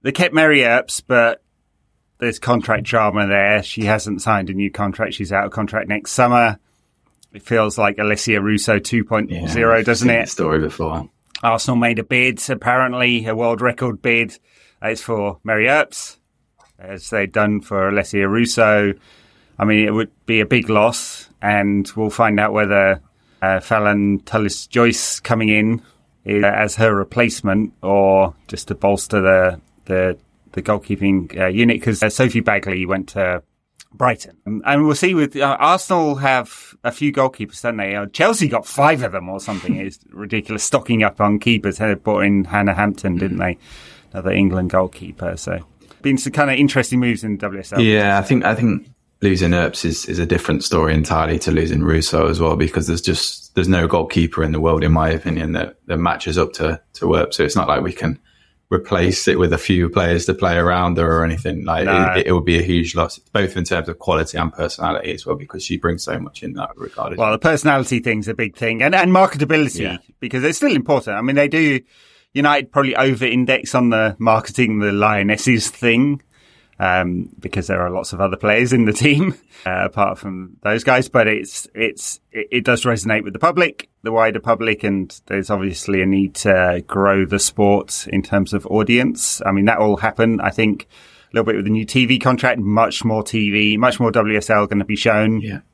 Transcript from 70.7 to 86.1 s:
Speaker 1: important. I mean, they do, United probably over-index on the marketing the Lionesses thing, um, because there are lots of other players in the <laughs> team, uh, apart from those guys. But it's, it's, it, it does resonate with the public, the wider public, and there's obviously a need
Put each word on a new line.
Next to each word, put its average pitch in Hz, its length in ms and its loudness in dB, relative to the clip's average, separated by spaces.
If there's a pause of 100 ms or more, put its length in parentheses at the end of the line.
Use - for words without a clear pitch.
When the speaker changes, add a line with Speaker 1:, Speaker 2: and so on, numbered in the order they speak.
Speaker 1:
important. 123 420 0
I 107 60 -4
mean, 135 140 0
they 143 120 4
do, 147 320 2 (520)
United 143 400 2
probably 139 240 2
over-index 127 800 2
on 123 160 4
the 110 280 0
marketing 110 600 0
the 104 120 2
Lionesses 104 800 2
thing, 127 540 2 (560)
um, 90 500 0 (100)
because 92 280 -6
there 90 160 -2
are 90 80 -2
lots - 240 -6
of 90 80 -6
other 95 160 -2
players 117 340 2
in 117 140 4
the 104 60 2
<laughs> - 20 0
team, 147 400 2 (320)
uh, 92 180 -2
apart 98 340 -2
from 92 440 -12
those 110 200 0
guys. 127 280 2
But 113 180 4
it's, - 460 -6
it's, - 460 -6 (120)
it, 107 180 -10
it 123 140 -2
does 120 200 0
resonate 110 380 0
with 98 120 -10
the - 40 -12
public, 160 520 0 (120)
the 113 100 -6
wider 113 280 2
public, 113 420 -2
and 98 320 -2 (120)
there's 95 240 -4
obviously 95 520 -2
a 92 40 2
need 98 300 0